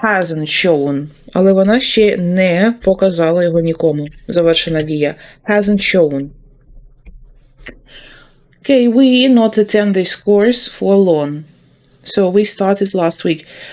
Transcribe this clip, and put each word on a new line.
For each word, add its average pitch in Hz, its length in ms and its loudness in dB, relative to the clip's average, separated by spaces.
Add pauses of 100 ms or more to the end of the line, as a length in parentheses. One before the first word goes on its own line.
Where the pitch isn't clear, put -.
hasn't 165 460 -2
shown. 143 580 -2 (260)
Але 190 200 2
вона 202 280 2
ще 214 360 0
не 185 680 0
показала 175 640 0
його 170 160 0
нікому. 165 460 -2 (220)
Завершена 165 540 0
дія. 151 320 -4 (340)
Hasn't 208 320 0 (160)
shown. 143 320 0 (2250)
Okay, 247 260 2
we 254 400 4
not 226 300 2
attend 208 360 0
this 185 220 -2
course 208 520 0 (100)
for 196 180 0
long. 151 480 0 (580)
So 190 280 -2
we 208 140 2
started 196 500 -2
last 175 300 -2
week. 160 220 -4 (260)